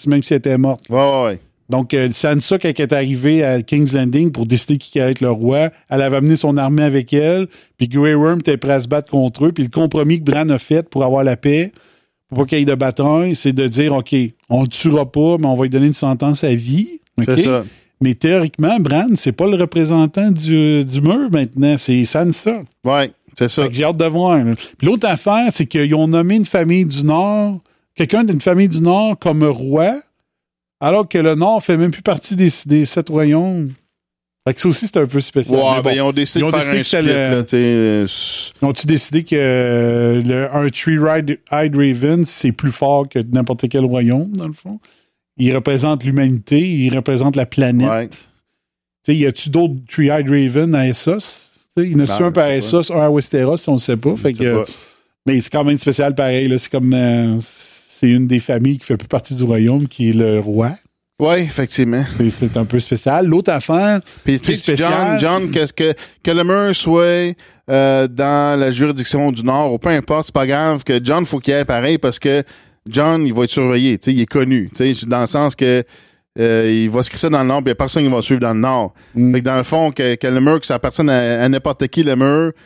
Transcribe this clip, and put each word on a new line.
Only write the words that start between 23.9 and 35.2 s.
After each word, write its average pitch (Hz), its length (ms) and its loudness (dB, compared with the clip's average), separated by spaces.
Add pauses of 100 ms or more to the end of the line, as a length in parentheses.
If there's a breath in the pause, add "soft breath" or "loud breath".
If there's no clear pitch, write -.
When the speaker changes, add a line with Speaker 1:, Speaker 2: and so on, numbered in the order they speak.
Speaker 1:
de 165 80 0
voir, 165 380 2
là. 117 100 0 (240 loud breath)
Puis - 80 -2
l'autre 214 220 2
affaire, 202 440 0
c'est 156 140 0
qu'ils 151 300 0
ont 156 120 2
nommé 170 280 2
une 214 100 2
famille 175 400 2
du 143 200 -4
Nord, 202 560 0 (340)
quelqu'un 208 300 0
d'une 170 160 0
famille 190 260 4
du 160 140 0
Nord 196 360 2
comme 156 280 0
roi, 151 560 0 (800)
alors 175 260 2
que - 100 -2
le 160 180 4
Nord 196 280 2
fait 170 140 2
même 170 140 2
plus - 100 -10
partie 190 340 -2
des, 180 140 4 (160)
des 147 200 4
sept 165 240 -4
royaumes. 156 600 0 (760)
Fait 131 60 0
que - 80 -6
ça 180 60 2
aussi, 180 200 0
c'est - 100 -2
un 147 100 2
peu 139 140 -2